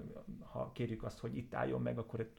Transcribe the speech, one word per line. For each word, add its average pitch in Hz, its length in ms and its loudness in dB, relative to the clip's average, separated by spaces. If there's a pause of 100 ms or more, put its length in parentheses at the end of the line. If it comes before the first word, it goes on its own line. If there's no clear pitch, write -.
(400)
ha - 340 -2
kérjük 113 300 0
azt, 120 160 -4
hogy 120 180 0
itt 123 160 -2
álljon 127 280 4
meg, 120 160 4
akkor 117 420 0